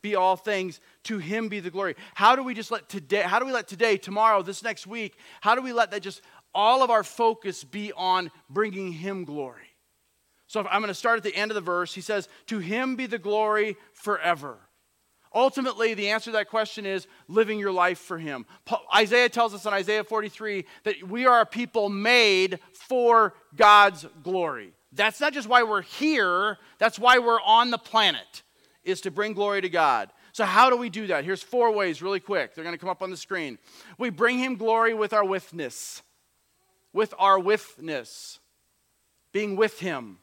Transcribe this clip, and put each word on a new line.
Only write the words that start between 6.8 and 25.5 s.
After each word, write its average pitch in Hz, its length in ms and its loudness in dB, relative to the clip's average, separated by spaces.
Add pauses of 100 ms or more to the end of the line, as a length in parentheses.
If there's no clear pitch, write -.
of 240 80 2
our 214 140 2
focus 226 580 -2
be 202 300 -12
on 185 360 0 (200)
bringing 190 420 -4
him 180 320 -8
glory? 143 380 -10 (880)
So 220 120 -6
if, 190 100 -6
I'm 196 120 2
gonna 208 120 -4
start 233 240 0
at 190 60 -6
the - 100 -4
end 208 160 -2
of 214 60 -6
the 202 60 -4
verse. 175 320 -4
He 190 80 -12
says, 202 260 -4 (200)
"To 220 120 -6
him 240 360 -4
be 254 100 -6
the 220 120 -6
glory 214 600 -2 (160)
forever." 156 640 -4 (760)
Ultimately, 240 600 0
the 202 160 -4
answer 220 220 -4
to 220 60 0
that 208 120 -2
question 214 360 -4
is 190 220 -6 (200)
living 214 320 0
your 202 120 -2
life 180 280 2
for 175 180 -12
him. 143 280 -10 (200)
Pa-, - 160 -4 (140)
Isaiah 220 340 4
tells 233 240 0
us 196 120 -14
in 208 80 -2
Isaiah 202 300 0
forty-three 214 600 -6 (180)
that 180 240 -6
we 240 180 -4
are 240 160 8
a 214 40 4
people 220 440 -4
made 202 680 2 (140)
for 233 600 4 (220)
God's 202 500 8 (180)
glory. 151 500 -4 (200)
That's 208 260 -2
not 294 140 0
just 240 160 -8
why 247 140 6